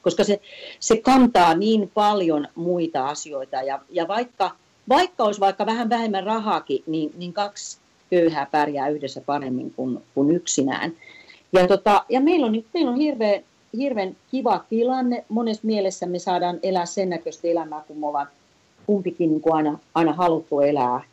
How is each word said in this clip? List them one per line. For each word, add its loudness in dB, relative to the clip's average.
Koska 0
se, 0
se 2
kantaa 6
niin 2
paljon 2
muita -2
asioita. -8
Ja, -6
ja -4
vaikka, -4
vaikka 2
olisi 0
vaikka 2
vähän -2
vähemmän -2
rahaakin, -2
niin, -4
niin -10
kaksi -8
köyhää 2
pärjää 0
yhdessä -6
paremmin -6
kuin, -6
kuin 2
yksinään. -2
Ja 6
tota, 4
ja 2
meillä 4
on, 0
meillä 2
on -2
hirveän, 0
hirveän -2
kiva 0
tilanne. 0
Monessa -4
mielessä -2
me -4
saadaan -2
elää -2
sen -4
näköistä -6
elämää, -4
kun -16
me -6
ollaan -4
kumpikin 0
niin 0
kuin 2
aina, -2
aina 2
haluttu 0
elää. 2